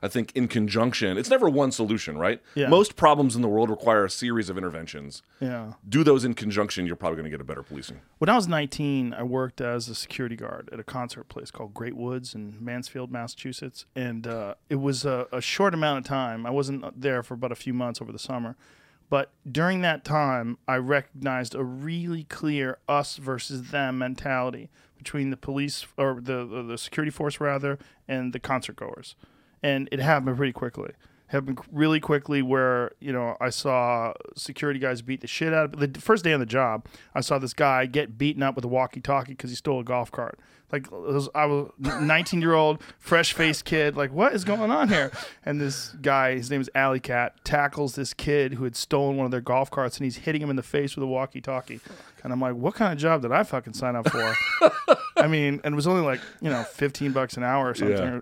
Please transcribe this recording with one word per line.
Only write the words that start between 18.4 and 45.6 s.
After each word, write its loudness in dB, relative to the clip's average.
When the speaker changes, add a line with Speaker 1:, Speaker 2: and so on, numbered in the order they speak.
Speaker 2:
But 2
during 2
that 2
time, 0
I 2
recognized -2
a -2
really -6
clear -2
us 0
versus -8
them 0
mentality -4
between -4
the -4
police, -4
or 0
the, -4
the, -8
the -8
security -4
force, -4
rather, -2
and -4
the -6
concert -4
goers. -12
And 2
it -2
happened 4
pretty 0
quickly. -8
It -16
happened -2
really 4
quickly 0
where, 2
you -8
know, -2
I 0
saw 2
security -4
guys -2
beat -6
the -12
shit 0
out 2
of, 0
the -12
first 4
day 4
on 4
the 0
job, 0
I 0
saw 0
this -4
guy 4
get -2
beaten 2
up 2
with -4
a -2
walkie-talkie 0
'cause -10
he -8
stole -2
a -6
golf -2
cart. -8
Like, -4
it -18
was, -2
I 4
was 0
nineteen-year-old, 2
fresh-faced 2
kid. 2
Like, -2
what 4
is 0
going 0
on 4
here? 2
And -2